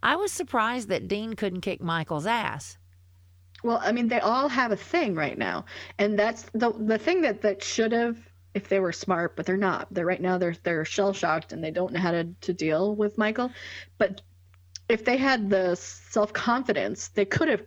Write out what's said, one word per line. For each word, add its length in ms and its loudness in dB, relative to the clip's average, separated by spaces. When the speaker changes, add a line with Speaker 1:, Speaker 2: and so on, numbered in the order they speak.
Speaker 1:
I 140 4
was 160 0
surprised 580 -2
that 180 -2
Dean 260 -2
couldn't 280 -4
kick 200 -4
Michael's 440 -2
ass. 500 -4
Speaker 2:
Well, 180 2
I 100 0
mean, 160 0
they 120 2
all 280 2
have 220 0
a 60 2
thing 380 0
right 240 -2
now. 260 -2
And 200 2
that's 240 2
the, 200 2
the 260 0
thing 240 2
that, 200 0
that 220 0
should 280 0
have, 260 2
if 140 -6
they 120 4
were 120 0
smart, 420 -2
but 120 -6
they're 100 2
not. 360 0
They're 140 0
right 140 0
now, 180 2
they're, 240 0
they're 220 0
shell-shocked 680 0
and 120 -8
they 60 -4
don't 220 -2
know 80 -2
how 120 2
to, 120 2
to 100 -2
deal 420 2
with 240 0
Michael. 320 0
But 220 2
if 160 2
they 100 2
had 340 2
the 240 4
self-confidence, 1300 -2
they 160 0
could 240 0
have 180 2